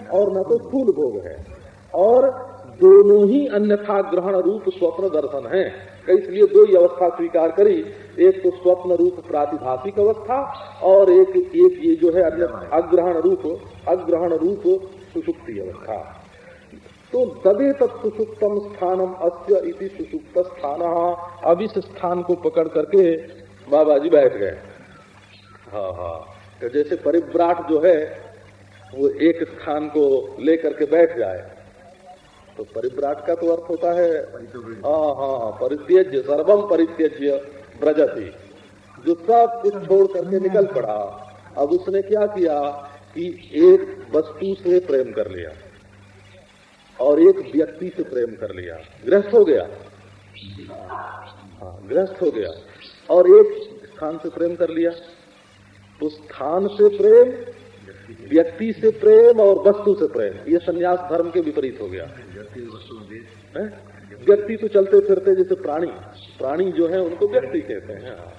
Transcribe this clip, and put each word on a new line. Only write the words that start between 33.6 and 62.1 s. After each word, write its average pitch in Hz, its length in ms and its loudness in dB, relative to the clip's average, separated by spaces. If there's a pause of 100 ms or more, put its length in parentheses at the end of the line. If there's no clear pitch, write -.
होता 175 220 -4
है, 170 280 0 (640)
हाँ, 151 300 -2
हाँ, 131 360 -6
परित्यज्य, 147 680 0
सर्वम 156 480 0
परित्यज्य 147 840 -2 (300)
व्रजति, 147 520 0 (720)
जो 165 100 0
सब 233 460 2
कुछ 202 120 -2
छोड़ 190 340 2
करके 190 320 -4
निकल 190 260 0
पड़ा। 107 680 -6 (240)
अब 143 120 0
उसने 185 320 -2
क्या 208 240 -2
किया 170 360 -2 (520)
कि 170 400 -12
एक 185 520 4 (100)
वस्तु 196 400 -4
से 180 240 0
प्रेम 135 320 -2
कर 101 200 -6
लिया 87 180 -12 (1500)
और 147 180 4
एक 190 340 4
व्यक्ति 160 340 -4
से 156 140 -8
प्रेम 117 320 -6
कर 95 200 -12
लिया, 85 240 -14 (260)
गृहस्थ 202 280 0
हो 214 120 6
गया। 120 220 0 (1900)
हाँ, 95 260 -18
गृहस्थ 185 360 -4
हो 156 80 0
गया, 101 180 -6 (640)
और 180 140 6
एक 208 360 8 (220)
स्थान 160 320 -10
से 165 120 -10
प्रेम 170 260 -4
कर 165 140 -4
लिया। 165 220 -4 (1080)
तो 151 100 -6
स्थान 165 580 -6
से 202 300 2
प्रेम, 226 360 6 (960)
व्यक्ति 170 440 0
से 220 160 0
प्रेम 220 500 6
और 196 300 4
वस्तु 202 240 2
से 156 140 -2
प्रेम, 104 460 -6
ये 175 40 4
संन्यास 175 420 -2
धर्म 170 300 -4
के 175 120 -2
विपरीत 147 400 -6
हो 104 60 -10
गया। 90 200 -12 (1500)